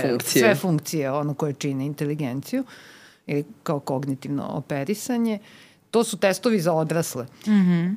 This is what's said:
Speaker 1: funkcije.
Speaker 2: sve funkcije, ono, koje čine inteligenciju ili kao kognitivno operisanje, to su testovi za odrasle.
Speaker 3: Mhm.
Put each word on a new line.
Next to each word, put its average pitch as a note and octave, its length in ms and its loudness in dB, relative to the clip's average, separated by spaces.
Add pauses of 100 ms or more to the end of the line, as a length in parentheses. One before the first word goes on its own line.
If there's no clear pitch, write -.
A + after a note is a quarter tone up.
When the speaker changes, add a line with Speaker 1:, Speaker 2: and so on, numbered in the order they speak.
Speaker 1:
funkcije. B2 420 2
Speaker 2:
sve D#4 120 6
funkcije, D3 560 -2
ono, D3 220 -2
koje C#3+ 200 -4
čine C#3 320 -4
inteligenciju D3 800 -4 (640)
ili D3 160 -2 (200)
kao D3+ 160 -2
kognitivno C#3 680 -4
operisanje, G#3 920 -4 (560)
to A#3 80 4
su G#3 140 -4
testovi G3+ 420 2
za E3 140 2
odrasle. D#3+ 520 0 (160)
Speaker 3:
Mhm. F3+ 560 4